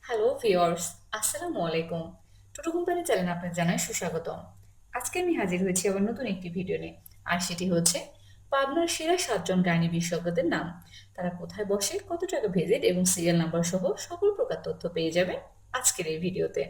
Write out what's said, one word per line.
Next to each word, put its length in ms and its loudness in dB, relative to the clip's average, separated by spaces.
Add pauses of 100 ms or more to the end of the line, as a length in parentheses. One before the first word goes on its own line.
(160)
হ্যালো 180 2 (100)
ভিউয়ার্স, 400 4 (340)
আসসালামু 500 -2
আলাইকুম। 340 -2 (520)
টোটো 220 -6
কোম্পানি 320 0
চ্যানেলে 260 2
আপনাদের 240 -6
জানাই 280 2
সুস্বাগতম। 520 -4 (600)
আজকে 240 -6
আমি 180 2
হাজির 240 0
হয়েছি 260 0
আবার 180 0
নতুন 260 -4
একটি 220 -10
ভিডিও 260 -4
নিয়ে, 120 -12 (360)
আর 160 2
সেটি 180 -4 (100)
হচ্ছে 240 2 (540)
পাবনার 420 2
সেরা 300 2
সাতজন 420 0
গাইনি 300 4
বিশেষজ্ঞদের 580 0
নাম, 120 -2 (480)
তারা 160 -4 (100)
কোথায় 320 -6
বসে, 220 0 (160)
কত 100 -4 (120)
টাকা 240 0
ভিজিট 340 2
এবং 120 2 (100)
সিরিয়াল 300 4
নাম্বার 280 0
সহ 120 0 (240)
সকল 220 2 (100)
প্রকার 280 -2
তথ্য 160 -6 (120)
পেয়ে 220 0
যাবেন 220 2 (400)
আজকের 340 0
এই 120 -4
ভিডিওতে। 460 -2